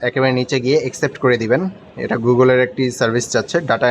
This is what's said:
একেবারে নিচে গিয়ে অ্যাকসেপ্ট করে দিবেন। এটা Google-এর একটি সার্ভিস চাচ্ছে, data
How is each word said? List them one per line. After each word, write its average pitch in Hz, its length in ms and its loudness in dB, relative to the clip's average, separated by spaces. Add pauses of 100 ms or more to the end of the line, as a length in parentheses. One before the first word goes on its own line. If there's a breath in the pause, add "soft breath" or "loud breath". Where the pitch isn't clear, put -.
একেবারে 131 300 0
নিচে 127 280 -2
গিয়ে 135 200 2
অ্যাকসেপ্ট 135 380 -4
করে 123 180 2
দিবেন। 123 340 -2 (260)
এটা 117 200 -4
Google-এর 123 440 4
একটি 127 300 -2
সার্ভিস 120 400 -2
চাচ্ছে, 120 300 -2
data 123 300 0